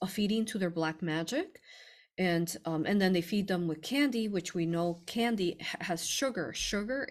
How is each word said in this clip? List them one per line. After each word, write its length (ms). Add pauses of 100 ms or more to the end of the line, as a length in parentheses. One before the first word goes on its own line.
a 60
feeding 380
to 140
their 100
black 320
magic. 580 (580)
And, 380 (100)
um, 200
and 160
then 120
they 80
feed 260
them 200
with 140
candy, 460
which 260
we 120
know 420
candy 540
ha-, 240
has 200
sugar. 480
Sugar 580